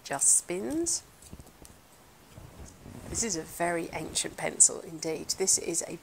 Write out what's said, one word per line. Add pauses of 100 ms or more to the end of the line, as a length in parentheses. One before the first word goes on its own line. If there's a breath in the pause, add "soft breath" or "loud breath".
just
spins. (2000)
This
is
a
very
ancient
pencil
indeed.
This
is
a